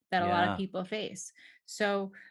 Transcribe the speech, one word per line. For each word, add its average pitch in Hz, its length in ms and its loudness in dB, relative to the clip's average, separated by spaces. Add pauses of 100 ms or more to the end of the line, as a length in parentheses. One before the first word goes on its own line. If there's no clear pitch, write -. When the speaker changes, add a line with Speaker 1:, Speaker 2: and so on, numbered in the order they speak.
(120)
Speaker 1:
that 180 120 4
a 175 40 2
lot 175 180 4
of 202 60 2
Speaker 2:
Yeah. 190 40 0
Speaker 1:
people 190 280 -4
face. 196 480 -6 (340)
So, 202 460 0 (200)